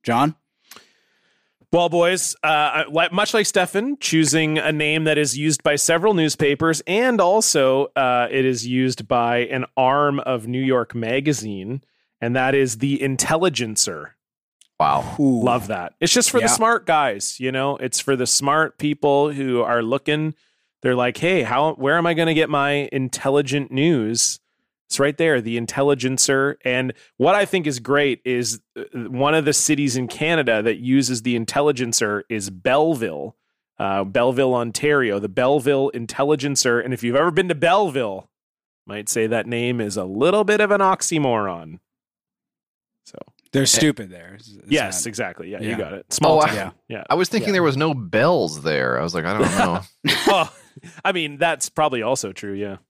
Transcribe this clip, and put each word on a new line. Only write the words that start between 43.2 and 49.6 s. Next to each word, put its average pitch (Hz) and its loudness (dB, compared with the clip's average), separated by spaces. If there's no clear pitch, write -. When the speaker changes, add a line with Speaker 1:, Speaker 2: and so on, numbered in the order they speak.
Speaker 1:
They're 139 2
Speaker 3:
Eh. - 2
Speaker 1:
stupid 120 2
there. 90 -20
Is, - -20
is 101 -20
Speaker 2:
yes, 110 -2
Speaker 1:
that 117 -6
Speaker 2:
exactly. 95 -8
Yeah, 98 -12
Speaker 1:
Yeah. 110 -6
Speaker 2:
you 117 -4
got 87 -8
it. - -14
Small 160 4
Speaker 3:
Oh, 151 4
I 151 4
Speaker 2:
town. 107 -2
Speaker 1:
Yeah. 113 -12
Speaker 2:
Yeah. - -14
Speaker 3:
I 143 2
was 175 0
thinking 208 -2
Speaker 1:
Yeah. 196 0
Speaker 3:
there 180 2
was 135 2
no 156 0
bells 107 0
there. 65 0
I 76 -2
was 85 -4
like, 80 -2
"I 98 -2
don't 98 0
know." 92 0